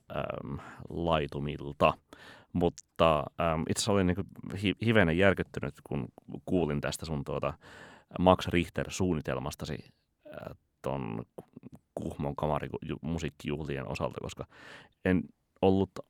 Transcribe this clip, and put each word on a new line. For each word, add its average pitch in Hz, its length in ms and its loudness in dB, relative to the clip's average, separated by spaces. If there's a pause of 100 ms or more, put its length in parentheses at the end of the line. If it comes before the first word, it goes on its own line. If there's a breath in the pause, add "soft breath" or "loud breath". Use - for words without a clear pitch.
(160)
ähm, - 420 -6 (320 loud breath)
laitumilta. 73 1040 0 (600 loud breath)
Mutta, 82 720 2 (180)
ähm, 80 280 2
itse - 100 -2
asiassa - 120 0
olin 98 160 4
niinku 90 160 0 (400)
hi-, 104 220 0
hivenen 98 320 6
järkyttynyt, 87 680 2
kun 71 240 -4 (380)
kuulin 76 360 2
tästä 71 240 -6
sun 76 180 -4
tuota 71 300 -4 (680 loud breath)
Max 90 280 6
Richter-suunnitelmastasi, 76 1300 -2
äh, - 840 -16 (240)
ton 60 440 -4 (720)
Kuhmon 71 400 -4
kamari-, 73 340 -2 (120)
ju-, 78 200 -6
musiikkijuhlien 73 840 -4
osalta, 69 340 -4
koska - 240 -8 (600 loud breath)
en 92 180 4 (380)
ollut 95 300 4 (180)